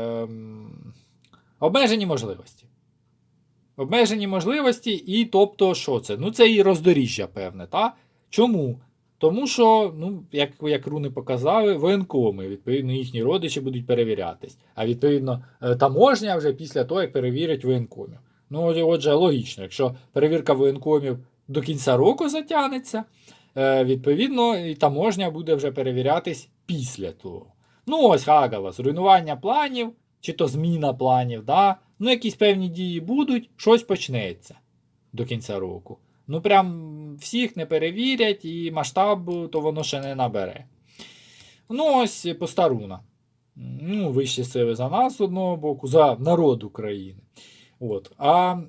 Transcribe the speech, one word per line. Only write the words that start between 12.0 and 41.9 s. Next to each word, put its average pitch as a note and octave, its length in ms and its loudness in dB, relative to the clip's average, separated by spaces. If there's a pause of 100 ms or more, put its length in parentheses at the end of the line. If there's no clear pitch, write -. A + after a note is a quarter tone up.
відповідно, B2+ 440 -4
їхні B2 300 -4
родичі D#3 380 -2
будуть C3 260 -6
перевірятись. A2 720 -2 (160)
А A2 120 -4
відповідно, C3 580 0 (180)
е, B2 140 0
таможня F#3+ 600 4
вже D3 160 0
після C3+ 320 -4
того, D#3+ 160 -2
як C#3+ 120 -4
перевірять C3+ 520 -2
воєнкомів. A#2 540 -4 (320)
Ну, D3+ 120 -6
от-, E3 220 0
отже, D#3 280 2
логічно, C#3+ 500 2
якщо B2+ 320 -2 (180)
перевірка D3+ 400 2
воєнкомів C#3 680 0 (300)
до C#3 120 -4
кінця C3+ 360 0
року B3 320 2
затягнеться, C#4 760 -4 (520)
е, C3+ 280 4
відповідно, G3 720 2
і E3+ 180 -6
таможня E3+ 560 0
буде D#3+ 240 -2
вже C#3 180 -2
перевірятись C3 760 -2 (180)
після B2 460 -6
того. - 340 -16 (400)
Ну, D4 220 4
ось C#3 160 4
Хагалас, A2+ 560 2
руйнування E3 560 2
планів, A#3+ 560 -4 (280)
чи - 120 -8
то D#3+ 160 -2
зміна D3+ 460 -2
планів, B2+ 500 0
да? F#3+ 320 2 (220)
Ну, A3+ 120 -2
якісь A#3+ 240 0
певні G3 340 2
дії F3 320 -6
будуть, B3 560 -2
щось A3+ 260 4
почнеться A#2 720 -6 (580)
до A#2+ 120 -6
кінця A2 340 -8
року. F#2 400 -10 (320)
Ну, D#3 100 -4
прям E3 760 0
всіх A#3 400 -6
не D#3+ 100 -6
перевірять, G3+ 800 -2
і E3 260 -8
масштабу F3 800 -2
то D#3+ 120 -4
воно D3+ 220 -2
ще C#3 180 -6
не C#3 140 -8
набере. G#2+ 500 -4 (1040)
Ну, C4+ 340 2